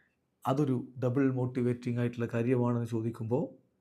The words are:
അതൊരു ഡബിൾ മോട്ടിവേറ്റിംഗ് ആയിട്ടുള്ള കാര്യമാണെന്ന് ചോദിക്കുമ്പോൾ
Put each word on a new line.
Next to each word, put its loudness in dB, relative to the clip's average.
അതൊരു 2
ഡബിൾ 4
മോട്ടിവേറ്റിംഗ് 0
ആയിട്ടുള്ള -2
കാര്യമാണെന്ന് 2
ചോദിക്കുമ്പോൾ -2